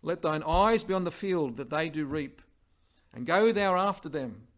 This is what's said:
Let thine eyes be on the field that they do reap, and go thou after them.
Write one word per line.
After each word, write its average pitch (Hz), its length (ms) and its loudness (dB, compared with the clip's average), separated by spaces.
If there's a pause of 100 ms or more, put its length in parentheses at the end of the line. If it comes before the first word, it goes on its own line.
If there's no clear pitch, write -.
Let 165 200 -4
thine 156 220 -2
eyes 208 420 4
be 185 80 -2
on 185 100 0
the 170 80 -2
field 160 460 -2
that 139 120 -10
they 156 200 -2
do 151 160 -4
reap, 139 360 -6 (720)
and 120 120 -10
go 202 260 4
thou 196 240 2
after 190 340 -2
them. 127 380 -8 (100)